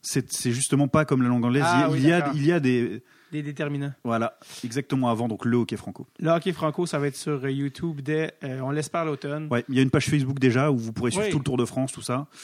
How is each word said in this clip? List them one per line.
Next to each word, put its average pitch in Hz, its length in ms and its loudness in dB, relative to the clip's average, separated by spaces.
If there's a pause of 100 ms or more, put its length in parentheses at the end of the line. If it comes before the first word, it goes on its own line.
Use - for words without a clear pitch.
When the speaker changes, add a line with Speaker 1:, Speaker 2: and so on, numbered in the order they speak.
Speaker 1:
c'est, - 320 -4
c'est - 180 -2
justement 139 380 2
pas 156 160 4
comme 135 180 2
la 123 60 2
langue 120 160 2
anglaise. 131 200 2
Speaker 2:
Ah 175 120 4
Speaker 1:
Il - 20 6
y - 40 4
a, - 80 2
Speaker 2:
oui, 135 100 2
Speaker 1:
il 143 80 6
y - 20 6
a, 175 80 6
Speaker 2:
d'accord. 143 160 0
Speaker 1:
il 143 100 0
y 165 60 6
a 170 80 4
des 120 420 0 (300)
Speaker 2:
Des 151 100 -6
déterminants. 143 520 -6 (100)
Speaker 1:
Voilà, 117 340 -2 (280)
exactement 127 440 0
avant, 117 200 0
donc 107 160 -6
le 117 100 4
hockey 113 220 0
franco. - 300 -14 (120)
Speaker 2:
Le 160 100 0
hockey 170 220 2
franco, 160 340 -2
ça 156 140 -2
va 143 80 0
être 139 80 -4
sur, 147 300 -4
euh, 139 40 0
YouTube 139 520 -4
dès, 156 320 -2 (100)
euh, 131 160 -6
on 131 120 -4
l'espère, 156 340 -2
l'automne. 151 440 -6
Speaker 1:
Ouais, 120 200 0
il 131 60 -2
y 127 40 4
a - 20 6
une 135 100 4
page 139 160 4
Facebook 139 320 0
déjà 131 320 4
où 131 60 2
vous 113 140 -4
pourrez 117 200 0
suivre 208 160 0
Speaker 2:
Oui. 190 40 -2
Speaker 1:
tout 156 60 0
le 135 80 0
Tour 127 100 0
de 123 80 2
France, 131 300 -4
tout - 80 -14
ça. 131 260 -4 (160)